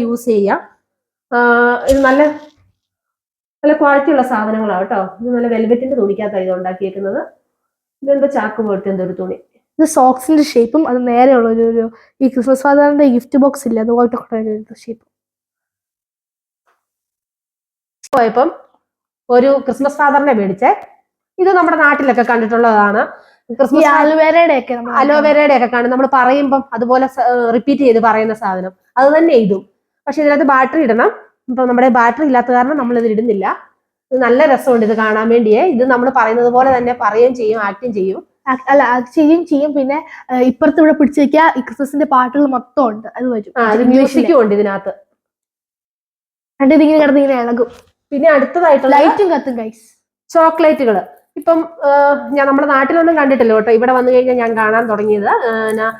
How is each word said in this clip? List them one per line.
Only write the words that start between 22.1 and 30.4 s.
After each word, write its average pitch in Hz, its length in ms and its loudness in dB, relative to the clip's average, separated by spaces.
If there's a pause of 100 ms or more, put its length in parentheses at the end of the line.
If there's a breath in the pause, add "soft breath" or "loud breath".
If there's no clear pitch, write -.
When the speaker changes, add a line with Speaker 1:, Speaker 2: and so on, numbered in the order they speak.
Speaker 1:
കണ്ടിട്ടുള്ളതാണ്. 226 680 0 (560 loud breath)
ക്രിസ്മസ് 277 260 2
Speaker 2:
ഈ - 20 4 (140)
aloe 302 220 2
vera-യുടെ 320 400 2
ഒക്കെ 247 160 -8
നമ്മൾ 240 220 -12
Speaker 1:
aloe 285 260 2
vera-യുടെ 294 320 2
ഒക്കെ 233 160 -2
കാണും, 247 200 -2
നമ്മൾ 262 140 0 (100)
പറയുമ്പം 262 460 0 (120)
അതുപോലെ 254 400 0
സ-, 247 160 -2
ഏർ, 240 140 0 (100)
റിപ്പീറ്റ് 277 300 -2
ചെയ്ത് 226 220 4
പറയുന്ന 220 260 0 (100)
സാധനം 185 300 -6 (240)
അത് 262 100 4 (100)
തന്നെ 330 160 2 (120)
ഇതും. 190 180 -2 (440)
പക്ഷെ 277 160 -4
ഇതിനകത്ത് 294 280 2